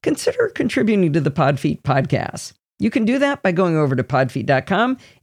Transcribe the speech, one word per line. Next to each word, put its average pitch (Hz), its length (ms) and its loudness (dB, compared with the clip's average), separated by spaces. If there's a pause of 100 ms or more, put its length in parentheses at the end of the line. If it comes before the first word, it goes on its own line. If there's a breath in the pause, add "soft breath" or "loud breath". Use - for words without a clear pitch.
consider 466 480 -2
contributing 208 640 0
to 160 80 2
the 139 100 0
Podfeet 139 520 0
podcast. - 680 -2 (260)
You 214 100 0
can 226 160 0
do 254 140 2
that 285 240 0
by 190 80 2
going 170 260 2
over 139 180 2
to 127 80 0
podfeet 135 420 -2
dot 135 200 0
com 240 320 0 (260 loud breath)